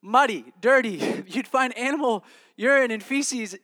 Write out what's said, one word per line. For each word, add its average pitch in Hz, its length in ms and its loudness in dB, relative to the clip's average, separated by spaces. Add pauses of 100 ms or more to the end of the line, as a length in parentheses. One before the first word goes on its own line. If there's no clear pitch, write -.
muddy, 214 440 2 (160)
dirty. 226 640 2
<laughs> - 20 -20
You'd 202 200 -6
find 254 300 -2
animal 254 460 -2 (320)
urine 254 360 2
and 214 120 -6
feces 240 600 -4